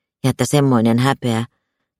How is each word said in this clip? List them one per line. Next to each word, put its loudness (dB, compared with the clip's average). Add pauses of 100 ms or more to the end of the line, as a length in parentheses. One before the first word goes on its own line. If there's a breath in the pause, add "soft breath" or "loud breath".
(240)
ja 0
että -2
semmoinen 2
häpeä, -2 (540)